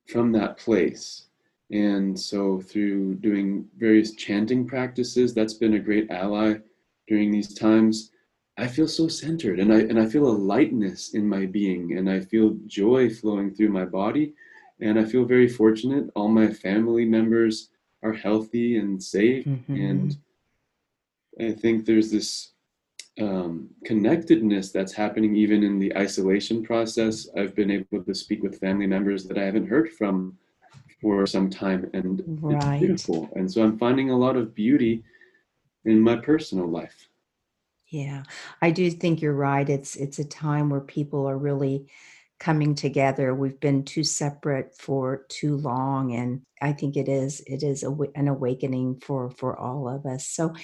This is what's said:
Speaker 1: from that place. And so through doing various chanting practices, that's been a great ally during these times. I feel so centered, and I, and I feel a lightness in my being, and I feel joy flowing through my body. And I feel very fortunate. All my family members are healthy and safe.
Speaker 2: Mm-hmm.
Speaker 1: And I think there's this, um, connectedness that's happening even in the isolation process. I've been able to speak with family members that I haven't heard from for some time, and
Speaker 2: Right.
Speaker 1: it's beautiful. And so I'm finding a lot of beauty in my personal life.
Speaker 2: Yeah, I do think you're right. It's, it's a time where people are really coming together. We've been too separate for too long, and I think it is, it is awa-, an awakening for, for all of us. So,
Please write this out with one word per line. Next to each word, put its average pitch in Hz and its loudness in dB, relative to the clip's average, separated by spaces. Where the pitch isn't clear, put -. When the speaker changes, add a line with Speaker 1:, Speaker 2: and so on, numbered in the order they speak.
Speaker 1:
from 120 2
that 101 0
place. - -2
And 98 0
so 98 -2
through 98 -2
doing 98 -2
various 110 4
chanting 113 -2
practices, 123 -2
that's 110 0
been 110 2
a 101 2
great 104 0
ally 104 0
during 107 2
these 104 -2
times. 110 4
I 123 -4
feel 151 0
so 160 0
centered, 143 -4
and 107 6
I, 110 8
and 113 2
I 113 6
feel 147 4
a - 6
lightness 101 0
in 107 0
my 98 -2
being, 92 -2
and 95 0
I 95 0
feel 110 4
joy 117 4
flowing 101 -4
through 107 2
my 95 0
body. 107 -2
And 110 2
I 110 4
feel 123 2
very 123 6
fortunate. 120 2
All 104 0
my 110 6
family 113 0
members 113 2
are 110 -2
healthy 110 0
and 98 -2
safe. 120 0
Speaker 2:
Mm-hmm. 139 -4
Speaker 1:
And 98 -2
I 113 -2
think 113 0
there's 107 4
this, - -4
um, 87 -4
connectedness 110 2
that's 95 -4
happening 107 0
even 107 4
in 101 0
the 98 -2
isolation 101 0
process. 113 -2
I've 95 -4
been 98 0
able 95 -4
to 101 -4
speak - -6
with 98 -6
family 98 0
members 95 0
that 101 -4
I 98 -2
haven't 98 0
heard 139 0
from 95 -2
for 98 2
some 95 0
time, 92 -2
and 95 -2
Speaker 2:
Right. 151 -2
Speaker 1:
it's 143 0
beautiful. 156 0
And 92 -2
so 113 2
I'm 110 2
finding 131 2
a 127 2
lot 127 2
of 113 -4
beauty 113 2
in 110 8
my 117 6
personal 101 -2
life. - -8
Speaker 2:
Yeah, 139 -8
I 170 4
do 175 2
think 165 0
you're 147 0
right. 139 0
It's, 139 -4
it's 143 -10
a 147 -6
time 147 -2
where 139 -2
people 143 -4
are 135 -4
really 139 -4
coming 151 0
together. 135 0
We've 135 -4
been 139 0
too 156 -4
separate 143 -4
for 135 -4
too 147 -4
long, 135 -2
and 123 -4
I 143 -2
think 143 -6
it 135 -2
is, 135 -4
it 135 -8
is 139 -4
awa-, 139 -4
an 143 -2
awakening 131 -4
for, 127 -6
for 123 -8
all 127 -8
of 139 -8
us. 131 -8
So, 165 -4